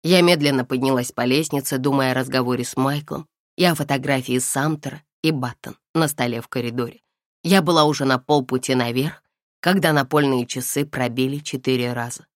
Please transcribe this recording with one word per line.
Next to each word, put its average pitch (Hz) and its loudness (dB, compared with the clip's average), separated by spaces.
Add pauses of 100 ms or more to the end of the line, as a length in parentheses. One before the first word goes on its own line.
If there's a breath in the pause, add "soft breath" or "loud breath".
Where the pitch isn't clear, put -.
Я 175 4
медленно 147 4
поднялась 127 0
по 120 -4
лестнице, 139 0
думая 135 2
о 123 -2
разговоре 127 -2
с - -10
Майклом 143 -4 (280)
и 175 2
о 170 4
фотографии 135 -2
Самтера 147 -4 (200)
и 160 2
Баттон 127 -8 (160)
на 160 2
столе 120 -2
в - -18
коридоре. 120 -6 (420)
Я 185 4
была 160 4
уже 147 0
на 131 2
полпути 131 0
наверх, 127 -2 (360)
когда 170 2
напольные 139 2
часы 143 -4
пробили 131 -2
четыре 127 -2
раза. 120 -8